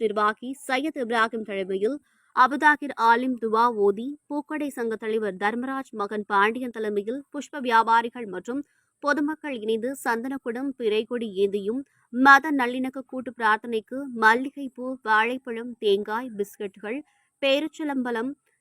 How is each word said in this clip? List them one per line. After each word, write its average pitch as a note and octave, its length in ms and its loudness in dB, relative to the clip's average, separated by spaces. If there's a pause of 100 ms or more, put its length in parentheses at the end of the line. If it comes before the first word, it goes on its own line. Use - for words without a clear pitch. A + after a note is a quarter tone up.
நிர்வாகி G#3+ 480 0 (160)
சையத் C#4 380 -2
இப்ராஹிம் A3+ 440 0
தலைமையில் G3 480 -2 (460)
அபுதாகிர் C#4+ 500 4 (140)
ஆலிம் B3 340 4
துவா A3+ 240 2 (180)
ஓதி, G3+ 220 2 (240)
பூக்கடை D4 380 -4 (100)
சங்க A#3 240 -4
தலைவர் A3 400 -2
தர்மராஜ் B3 580 -4
மகன் G#3 320 -4
பாண்டியன் A3+ 440 2
தலைமையில் G#3+ 460 -4 (120)
புஷ்ப C#4+ 320 -10
வியாபாரிகள் A3+ 680 2
மற்றும் A#3+ 260 -6 (440)
பொதுமக்கள் D4 600 -2
இணைந்து A3 280 -2 (140)
சந்தனக்குடம், B3+ 640 -4 (100)
பிறைகொடி A3+ 500 -2 (140)
ஏந்தியும் G3+ 360 -2 (340)
மத C#4 460 8
நல்லிணக்க B3+ 520 -4
கூட்டு B3+ 260 -8
பிரார்த்தனைக்கு A3+ 640 -2 (240)
மல்லிகை C4 520 2
பூ, B3 100 -10 (220)
வாழைப்பழம், A#3 640 0 (120)
தேங்காய், G#3+ 540 0
பிஸ்கட்டுகள், G#3 640 -8 (420)
பேரிச்சலம்பலம், C4+ 880 -2 (300)